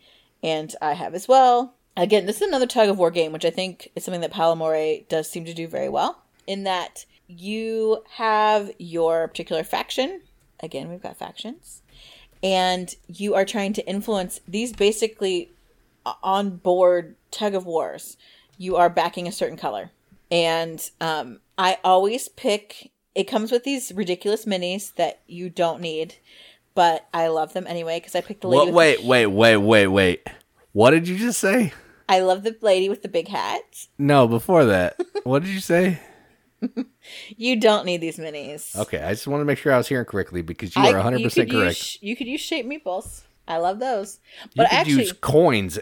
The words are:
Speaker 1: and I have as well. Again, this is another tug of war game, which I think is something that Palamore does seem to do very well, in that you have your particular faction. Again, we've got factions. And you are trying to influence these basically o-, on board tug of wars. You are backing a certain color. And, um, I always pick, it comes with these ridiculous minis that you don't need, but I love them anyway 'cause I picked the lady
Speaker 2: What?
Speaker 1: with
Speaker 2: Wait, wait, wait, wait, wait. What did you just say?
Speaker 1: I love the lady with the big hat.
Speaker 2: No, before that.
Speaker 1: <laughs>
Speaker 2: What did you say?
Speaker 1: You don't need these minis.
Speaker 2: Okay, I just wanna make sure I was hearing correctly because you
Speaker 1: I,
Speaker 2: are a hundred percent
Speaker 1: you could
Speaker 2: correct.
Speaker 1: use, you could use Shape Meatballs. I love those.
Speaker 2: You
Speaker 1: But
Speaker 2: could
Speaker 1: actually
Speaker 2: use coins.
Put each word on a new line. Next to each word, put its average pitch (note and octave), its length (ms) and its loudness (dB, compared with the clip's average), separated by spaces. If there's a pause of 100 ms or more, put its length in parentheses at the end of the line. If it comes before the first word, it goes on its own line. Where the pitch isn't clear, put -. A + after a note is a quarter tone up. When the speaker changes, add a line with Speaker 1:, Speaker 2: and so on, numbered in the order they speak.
(440)
Speaker 1:
and D#3+ 400 -4
I D3+ 100 -2
have E3+ 220 -8
as G3 120 -10
well. B3+ 460 4 (240)
Again, G3 280 2
this G#3+ 120 -6
is G#4 100 -2
another C4 200 0
tug A3 220 4
of G3 80 0
war E3+ 140 2
game, E3 200 -2
which D#3+ 140 -6
I E3 60 2
think F#3 440 -10
is E3 80 -10
something F3+ 180 -6
that D#3+ 100 -6
Palamore D#3+ 760 0
does D#3 200 -2
seem E3 160 -10
to E3+ 80 -14
do E3 140 -10
very C3+ 220 -6
well, E3+ 340 -2 (240)
in G3 160 -8
that F#3 420 -6 (220)
you A3 760 -4 (100)
have G#3+ 680 2
your E3 480 0
particular E3 360 -6
faction. E4+ 580 -6 (380)
Again, D#3+ 300 -12
we've F3+ 140 -14
got - 140 -14
factions. - 640 -16 (600)
And F#3 540 0 (120)
you F#3+ 280 -4
are F#3+ 100 2
trying G3+ 280 -4
to G#3 140 -6
influence G3 600 -6
these A3 260 -6
basically G3+ 800 -2 (540)
o-, - 180 -6
on F#3+ 340 -2
board F3+ 580 2 (160)
tug G#3 220 -4
of F#3 120 -4
wars. D3+ 520 -6 (400)
You F3+ 180 -4
are F3 140 6
backing F3 380 -2
a E3 40 -8
certain D#3+ 260 -6
color. G#2 340 -8 (400)
And, E3 580 -2 (100)
um, D3+ 400 -6 (180)
I F#3+ 260 0
always G3 440 2
pick, - 600 -6 (240)
it F#3+ 120 -2
comes G#3+ 260 -4
with A#3+ 140 0
these C4+ 280 -6
ridiculous G3+ 520 -4
minis F#3 500 -4
that - 320 -4
you F3 220 -12
don't E3+ 320 -2
need, D#3+ 340 -8 (580)
but E3+ 400 2
I E3 140 0
love D#3 260 -2
them F#3 140 -6
anyway E3+ 320 -6
'cause - 160 -14
I F3+ 60 0
picked - 200 -14
the - 60 -6
lady C#3+ 240 4
Speaker 2:
What? D#3+ 260 6
Speaker 1:
with G2+ 80 -8
Speaker 2:
Wait, - 0 -
wait, B2 220 6
wait, G#2+ 300 6
wait, G#2 300 6
wait. F#2+ 400 2 (440)
What A2 200 6
did E3 160 4
you F#3 120 -4
just A#3 200 -2
say? G#3 320 2 (380)
Speaker 1:
I F#3 100 6
love F#3 240 2
the A3 180 -4
lady G3 280 4
with G#3 120 -6
the G#3 60 -14
big G3 220 -4
hat. - 580 -8 (100)
Speaker 2:
No, C#3 300 6
before A#2 380 4
that. F#2 340 2 (120)
Speaker 1:
<laughs> G#4 120 -8
Speaker 2:
What C3+ 200 0
did F#3+ 80 -8
you F#3+ 100 -6
say? F3 380 0 (1400)
Speaker 1:
You A#3 240 0
don't G#3+ 260 2
need F3 160 -2
these E3 160 -8
minis. D3+ 600 -12
Speaker 2:
Okay, G#2 260 -4
I F2 80 -4
just - 160 -6
wanna C#3+ 180 -2
make C#3 120 0
sure C#3+ 160 2
I B2 40 6
was A#2+ 100 0
hearing B2 180 -2
correctly F2+ 360 -6
because E2+ 340 -10
you - 60 2
Speaker 1:
I, - 100 6
Speaker 2:
are F#2+ 60 2
a - 60 0
hundred - 200 0
percent - 260 0
Speaker 1:
you B3 40 -4
could A3 100 0
Speaker 2:
correct. F3+ 160 0
Speaker 1:
use, - 220 -10
you G#3 140 -6
could A#3 120 -10
use C#4+ 140 -8
Shape D4+ 240 -6
Meatballs. B3 560 -10 (260)
I E3 100 -4
love F#3 220 -2
those. A#3 400 -6 (240)
Speaker 2:
You - 120 -20
Speaker 1:
But A#3 140 4
Speaker 2:
could B3 100 4
Speaker 1:
actually C4+ 240 4
Speaker 2:
use F3+ 100 -2
coins. B2 680 2